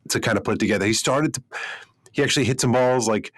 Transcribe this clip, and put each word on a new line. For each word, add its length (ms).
to 100
kind 180
of 60
put 100
it 60
together. 260
He 60
started 420
to 80
he 100
actually 220
hit 160
some 120
balls, 360
like, 300